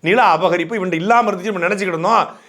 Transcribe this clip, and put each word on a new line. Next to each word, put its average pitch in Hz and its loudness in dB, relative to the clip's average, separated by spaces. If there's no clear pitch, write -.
நில 185 2
அபகரிப்பு 170 0
இவன்கிட்ட 175 -4
இல்லாம 226 2
இருந்துச்சு 196 -4
நம்ம 175 -2
நினைச்சுக்கிட்டு 190 -4
இருந்தோம். 190 2